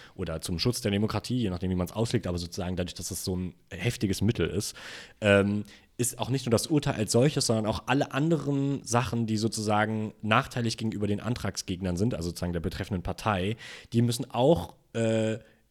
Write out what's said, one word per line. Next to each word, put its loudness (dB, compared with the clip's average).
oder -6
zum -4
Schutz 0
der 0
Demokratie, 0
je 0
nachdem, -2
wie 0
man's -2
auslegt, 0
aber -2
sozusagen -6
dadurch, -4
dass -10
es -8
so -2
ein -6
heftiges -2
Mittel 2
ist, -4
ähm, 4
ist -2
auch -4
nicht -2
nur 2
das 4
Urteil 2
als 0
solches, 4
sondern 2
auch -2
alle 2
anderen 0
Sachen, 0
die 0
sozusagen 0
nachteilig 2
gegenüber -2
den 0
Antragsgegnern -4
sind, 2
also -4
sozusagen -4
der -2
betreffenden -4
Partei, -2
die 4
müssen 0
auch... 4
Äh, 2